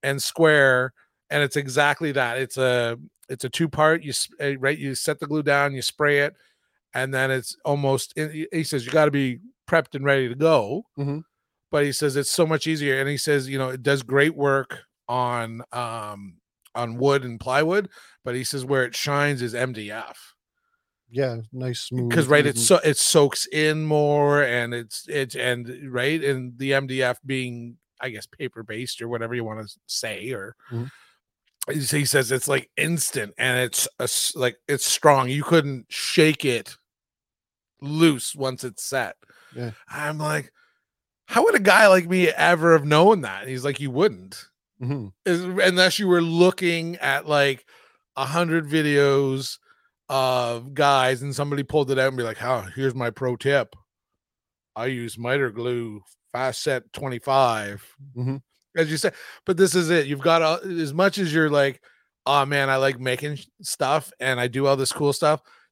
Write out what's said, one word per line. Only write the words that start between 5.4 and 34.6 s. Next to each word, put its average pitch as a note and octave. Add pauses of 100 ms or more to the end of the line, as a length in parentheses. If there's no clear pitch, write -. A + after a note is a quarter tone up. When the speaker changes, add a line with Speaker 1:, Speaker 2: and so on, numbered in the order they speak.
Speaker 1:
down, C#3+
you C3
spray D3
it, D3 (600)
and C3
then C3
it's C3
almost, C#3+
he, D#3
he E3
says, C3
"You B2+
gotta D3+
be C3+ (300)
prepped -
and C#3
ready C3+
to A#2+
go." C#3+ (160)
Speaker 2:
Mm-hmm. C#3+ (500)
Speaker 1:
But D3
he C#3+
says, C#3
"It's C#3
so F3
much D#3
easier." C#3+
And C3+
he C#3+
says, C#3
you C#3
know, C3
it B2+
does C#3
great C#3
work C#3 (280)
on, A#2+ (100)
um, G#2+ (360)
on A#2
wood C3+
and A#2
plywood, D#3 (360)
but B2
he B2+
says C3
where C3
it A#2
shines C#3+
is A#2+
M B2+
D G#2
F. - (760)
Speaker 2:
Yeah, B2 (160)
nice, B2+
smooth, B2
Speaker 1:
'Cause, D3
right, D3
it's B2+
Speaker 2:
even. A#2
Speaker 1:
so, E3+
it C#3+
soaks -
in D#3
more, D3
and A#2+
it's, A#2+
it's, C3+
and, B2 (240)
right, C#3
and B2+
the C3+
M C3+
D C3
F B2
being, B2 (240)
I C3
guess, G#2+
paper-based A2+
or A#2
whatever A#2
you A#2+
wanna A2 (200)
say, G#2+
or G#2+ (160)
Speaker 2:
Mm-hmm. A#2+ (840)
Speaker 1:
he D#3
s-, C3
he D3
says C3
it's, C3
like, C#3
instant, C#3+
and B2+
it's - (140)
a B2
s-, -
like, B2+ (120)